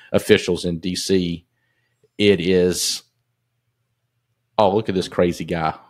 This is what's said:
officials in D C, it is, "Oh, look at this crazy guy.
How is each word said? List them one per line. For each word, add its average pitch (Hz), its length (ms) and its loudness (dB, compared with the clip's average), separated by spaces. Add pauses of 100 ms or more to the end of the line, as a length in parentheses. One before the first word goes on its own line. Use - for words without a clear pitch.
(120)
officials 95 520 2
in 87 140 -4
D 92 160 -6
C, 87 500 -2 (720)
it 101 240 4
is, 90 640 0 (1500)
"Oh, 101 180 4
look 110 140 -2
at 98 60 -2
this 92 140 -2
crazy 90 360 -2
guy. 80 300 -4 (160)